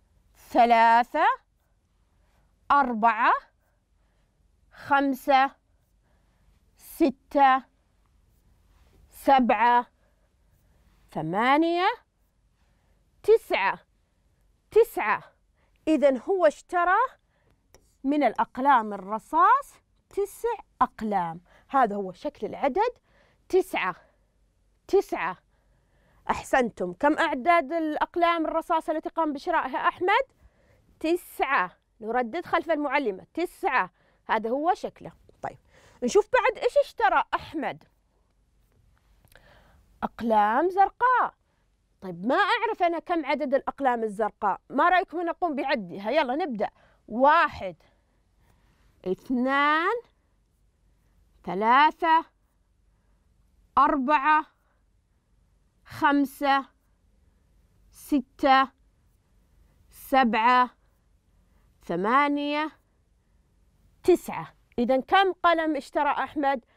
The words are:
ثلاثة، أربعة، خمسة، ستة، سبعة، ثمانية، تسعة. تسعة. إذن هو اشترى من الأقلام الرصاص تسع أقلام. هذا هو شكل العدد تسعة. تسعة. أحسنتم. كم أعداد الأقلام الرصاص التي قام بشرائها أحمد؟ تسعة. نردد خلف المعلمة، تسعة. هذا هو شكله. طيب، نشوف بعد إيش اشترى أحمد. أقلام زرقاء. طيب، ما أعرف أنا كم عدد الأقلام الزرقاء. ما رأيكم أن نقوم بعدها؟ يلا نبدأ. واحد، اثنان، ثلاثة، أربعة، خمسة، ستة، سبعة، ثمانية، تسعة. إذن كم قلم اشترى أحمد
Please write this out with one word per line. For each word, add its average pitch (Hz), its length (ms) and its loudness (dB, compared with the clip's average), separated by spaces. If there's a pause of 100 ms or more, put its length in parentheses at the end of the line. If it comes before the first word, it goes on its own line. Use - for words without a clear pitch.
(500)
ثلاثة، 233 760 2 (1500)
أربعة، 240 600 2 (1400)
خمسة، 277 800 0 (1300)
ستة، 269 840 0 (1500)
سبعة، 240 800 2 (1200)
ثمانية، 269 760 0 (1400)
تسعة. 202 560 2 (920)
تسعة. 214 520 0 (640)
إذن 269 420 2
هو 359 160 2
اشترى 349 540 0 (1040)
من 285 200 0
الأقلام 233 720 0
الرصاص 311 800 0 (360)
تسع 415 480 -6 (240)
أقلام. 190 600 -4 (260)
هذا 240 280 0
هو 190 160 -8
شكل - 360 -10
العدد 285 440 -2 (580)
تسعة. 208 460 -2 (920)
تسعة. 185 500 -2 (920)
أحسنتم. 214 640 -2
كم 294 240 0
أعداد 302 560 0
الأقلام 330 720 -2
الرصاص 320 440 -4
التي 320 200 -6
قام 311 240 -4
بشرائها 269 440 -4
أحمد؟ 370 460 0 (760)
تسعة. 277 720 -2 (300)
نردد 240 440 -4
خلف 339 260 -2
المعلمة، 262 640 -4
تسعة. 277 580 -4 (340)
هذا 220 240 -2
هو 302 240 0
شكله. - 380 -12 (300)
طيب، - 160 -12 (460)
نشوف 370 300 2
بعد 494 300 0
إيش 494 140 -2
اشترى 392 460 2 (100)
أحمد. 240 500 -8 (2250)
أقلام 220 640 0
زرقاء. 392 640 0 (680)
طيب، 180 240 -12
ما 277 100 0
أعرف 415 480 -2
أنا 339 160 -2
كم 330 260 -6
عدد 277 280 -4
الأقلام 247 500 -2
الزرقاء. 208 640 -4
ما 302 200 0
رأيكم 359 300 0
أن 349 60 -6
نقوم 330 300 -6
بعدها؟ 220 560 -6
يلا 277 240 -2
نبدأ. 226 340 -6 (380)
واحد، 262 680 0 (1300)
اثنان، 285 880 -2 (1500)
ثلاثة، 294 840 2 (1500)
أربعة، 302 680 0 (1400)
خمسة، 285 800 0 (1300)
ستة، 269 800 0 (1200)
سبعة، 247 800 2 (1120)
ثمانية، 285 880 -2 (1300)
تسعة. 196 500 -2 (260)
إذن 254 220 0
كم 381 320 0
قلم 330 420 0
اشترى 285 340 -4
أحمد 277 560 -4 (120)